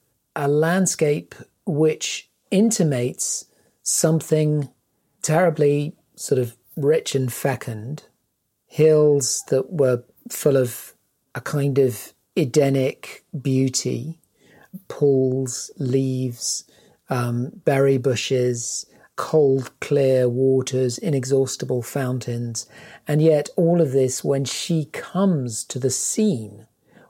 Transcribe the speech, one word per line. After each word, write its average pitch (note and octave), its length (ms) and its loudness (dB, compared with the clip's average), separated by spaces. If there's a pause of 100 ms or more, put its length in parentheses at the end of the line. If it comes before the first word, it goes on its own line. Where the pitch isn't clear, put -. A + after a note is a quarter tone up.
(360)
a C#3+ 120 -2
landscape D#3+ 880 0 (300)
which - 640 -2 (200)
intimates E3 960 0 (380)
something D3+ 840 0 (520)
terribly D#3 720 2 (200)
sort - 240 0
of B2 160 -4 (200)
rich D3+ 400 0
and C3 160 -2
fecund, B2 720 -6 (640)
hills D3+ 840 4
that C3+ 220 0
were B2+ 320 0 (260)
full - 260 0
of B2+ 380 -2 (420)
a B2 60 -6
kind C#3+ 360 -2
of B2+ 360 0 (240)
Edenic C3+ 880 0 (160)
beauty, C3 760 -2 (680)
pools, C3 920 0
leaves, C3 840 -2 (460)
um, A#2+ 420 -4 (140)
berry C#3 320 4
bushes, B2 880 -2 (320)
cold, C3+ 540 2 (100)
clear C3 480 2
waters, C3 680 0
inexhaustible C3 840 -2
fountains. A#2+ 840 -6 (420)
And D3+ 140 2
yet D3+ 360 4
all E3+ 240 4
of C#3+ 100 0
this, C3 320 0
when C#3 220 0
she D#3+ 400 -4
comes D3+ 800 -2
to - 120 -12
the B2+ 120 -2
scene, A#2+ 800 -4 (420)